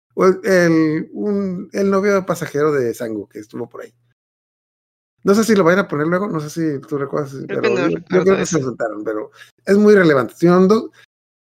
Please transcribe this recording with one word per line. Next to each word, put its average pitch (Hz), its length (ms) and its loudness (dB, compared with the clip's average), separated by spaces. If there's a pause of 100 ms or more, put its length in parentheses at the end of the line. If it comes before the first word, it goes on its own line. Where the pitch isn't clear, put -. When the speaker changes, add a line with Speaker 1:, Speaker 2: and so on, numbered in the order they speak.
(140)
Speaker 1:
o - 120 2
el, 190 180 2
el, 165 680 2
un, 202 600 -6
el 196 180 -2
novio 196 360 0
pasajero 151 460 -2
de 123 220 -2
Sango 110 340 -8
que - 120 -18
estuvo 117 280 -14
por 113 140 -18
ahí. - 120 -20 (1300)
No 196 120 4
sé 220 100 2
si 220 100 2
lo 190 100 4
vayan 180 160 4
a 190 80 -2
poner 151 180 -4
luego, 180 220 -2
no 160 120 -6
sé 147 100 -10
si 156 360 -4
tú 147 100 -6
recuerdas, 139 360 -6 (140)
Speaker 2:
Creo - 140 -6
Speaker 1:
pero - 0 -
Speaker 2:
que - 80 0
no 185 140 -2
Speaker 1:
yo, 170 60 0
yo 170 80 -2
Speaker 2:
recuerdo 185 280 0
Speaker 1:
creo 190 140 4
que 185 80 -4
se 165 120 -2
Speaker 2:
eso. - 40 -2
Speaker 1:
saltaron, 110 420 -6
pero 107 260 -8 (360)
es 196 100 4
muy 208 180 6
relevante. 151 400 4
Son 180 320 4
dos, 214 240 0 (540)